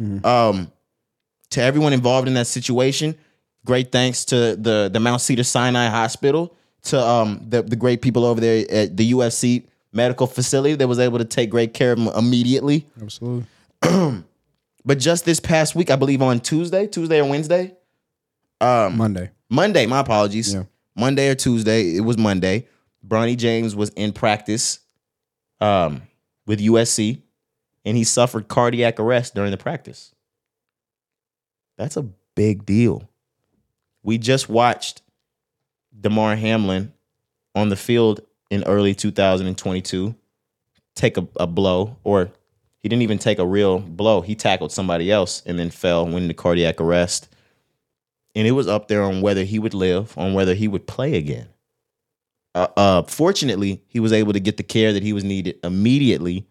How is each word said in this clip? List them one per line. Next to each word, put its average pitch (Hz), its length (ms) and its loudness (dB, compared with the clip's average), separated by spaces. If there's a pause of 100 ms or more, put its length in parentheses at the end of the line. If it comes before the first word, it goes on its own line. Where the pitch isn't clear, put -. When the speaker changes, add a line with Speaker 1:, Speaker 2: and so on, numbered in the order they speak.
Speaker 1:
Mm-hmm. 98 240 -6
Speaker 2:
Um, 110 460 2 (800)
to 135 120 -2
everyone 143 300 2
involved 127 380 2
in 131 60 0
that 120 120 0
situation, 135 720 -2 (480)
great 127 260 0
thanks 127 340 0
to 117 300 2
the, 107 360 0
the 110 100 0
Mount 120 200 2
Cedar 120 220 0
Sinai 123 460 0
Hospital, 139 640 -2 (280)
to, 139 160 0
um, 113 500 0
the, 120 120 2
the 113 140 -4
great 120 260 0
people 120 240 2
over 117 140 0
there 113 300 2
at 98 260 0
the 107 120 2
U 127 140 2
S 117 160 -2
C 123 300 0 (240)
medical 123 360 2
facility 135 480 0
that 135 120 2
was 123 100 0
able 123 220 2
to 117 60 0
take 113 240 -2
great 117 240 0
care 123 180 2
of 117 80 2
him 113 80 2
immediately. 123 800 0 (140)
Speaker 1:
Absolutely. 120 440 -8 (360)
Speaker 2:
<clears throat> 165 420 0 (600)
But 143 120 2
just 160 280 0
this 165 160 2
past 160 340 0
week, 165 160 2
I 131 60 4
believe 135 240 2
on 127 180 2
Tuesday, 175 480 -2
Tuesday 165 320 0
or 143 100 4
Wednesday? 160 440 -2 (880)
Um, 117 360 2
Speaker 1:
Monday. 98 320 -2 (200)
Speaker 2:
Monday, 156 360 2
my 131 140 0
apologies. 107 540 0
Speaker 1:
Yeah. 95 100 -6 (320)
Speaker 2:
Monday 139 340 0
or 135 60 2
Tuesday, 110 640 0
it - 20 0
was 113 180 0
Monday. 101 480 0 (400)
Bronny 113 320 0
James 113 380 -2
was 104 140 -4
in 104 240 -6
practice, 107 680 -2 (800)
um, 87 420 2 (460)
with 104 140 -2
U 113 180 4
S 117 120 2
C, 113 300 -2 (640)
and 110 120 -2
he 117 80 0
suffered 120 420 2
cardiac 120 540 0
arrest 120 340 -2
during 101 160 -4
the 95 60 -6
practice. - 580 -14 (1600)
That's 117 200 -8
a 147 60 -6 (320)
big 104 300 0
deal. 104 420 0 (960)
We 110 140 -2
just 131 320 0
watched 117 520 0 (960)
Damar 107 360 0
Hamlin 110 580 -2 (600)
on 104 140 0
the 98 60 0
field 113 460 0 (280)
in 101 140 -2
early 101 320 2
two 104 160 -4
thousand 95 360 2
and 95 100 -6
twenty-two 95 580 -6 (800)
take - 220 0
a, 87 100 -4 (100)
a 87 100 -2
blow, 95 560 0
or 101 280 0 (480)
he 107 100 -6
didn't 120 140 0
even 107 140 -2
take 104 220 0
a 90 60 0
real 95 340 2
blow. 98 420 0
He 104 140 -8
tackled 92 360 -2
somebody 90 400 -2
else 98 340 0
and 87 140 -6
then 85 100 -4
fell, 87 360 0
went 85 180 -4
into 82 100 -4
cardiac 85 480 0
arrest. 87 460 0 (1080)
And 107 120 2
it 120 40 4
was 131 160 2
up 104 200 -2
there 104 160 2
on 95 180 -2
whether 98 220 0
he 107 160 -4
would 107 140 -4
live, 95 440 -2
on 95 160 -2
whether 95 200 2
he 107 140 0
would 95 200 -6
play 139 280 -4
again. 104 320 -6 (1080)
Uh, 90 120 0 (100)
uh, 98 260 4
fortunately, 107 840 -2
he 120 120 -6
was 110 140 2
able 107 200 2
to 101 60 0
get 101 180 -2
the 101 60 -10
care 110 300 0
that 101 100 -2
he 107 100 -2
was 101 120 -4
needed 95 380 -4
immediately, 95 880 0